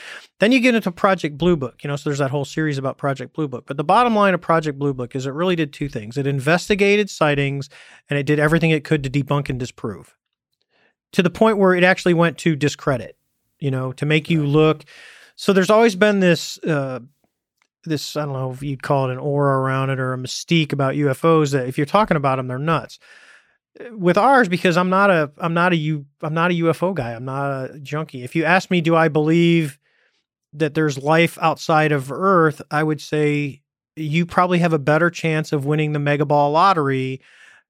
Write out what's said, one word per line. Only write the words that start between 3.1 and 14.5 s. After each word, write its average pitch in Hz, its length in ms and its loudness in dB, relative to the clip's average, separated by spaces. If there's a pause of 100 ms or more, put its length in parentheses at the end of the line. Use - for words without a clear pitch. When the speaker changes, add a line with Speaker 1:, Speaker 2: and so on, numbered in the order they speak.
Speaker 1:
Blue 156 160 -6
Book. - 180 -12
But 139 80 -10
the 147 80 -4
bottom 220 320 2
line 202 180 4
of 170 60 0
Project 156 400 -2
Blue 143 140 -2
Book 123 200 -10
is 131 120 -6
it 139 60 -6
really 175 260 -2
did 147 160 -4
two 143 160 -8
things. 113 280 -10
It 139 100 -2
investigated 190 800 0
sightings 139 580 -2 (420)
and 143 80 -2
it 139 80 -2
did 147 140 2
everything 160 320 2
it 151 140 0
could 147 180 0
to 135 60 -6
debunk 143 400 -2
and 127 100 -6
disprove, - 560 -12 (960)
to 190 100 2
the 175 80 2
point 220 280 2
where 190 180 4
it 175 80 2
actually 185 300 2
went 165 260 2
to 160 160 0
discredit, 135 600 -4 (420)
you 139 120 -4
know, 131 220 -4
to - 120 -6
make 156 240 0
you 165 120 2
Speaker 2:
Right. 143 80 0
Speaker 1:
look. 156 360 4 (500)